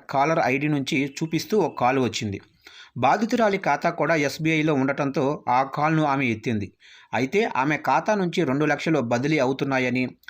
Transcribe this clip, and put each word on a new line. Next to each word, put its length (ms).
కాలర్ 340
ఐడీ 240
నుంచి 320
చూపిస్తూ 460
ఓ 160
కాల్ 240
వచ్చింది. 400
బాధితురాలి 600
ఖాతా 320
కూడా 260
ఎస్బీఐలో 580
ఉండటంతో 500
ఆ 140
కాల్ను 420
ఆమె 200
ఎత్తింది. 420
అయితే 260
ఆమె 220
ఖాతా 380
నుంచి 280
రెండు 220
లక్షలు 360
బదిలీ 380
అవుతున్నాయని, 640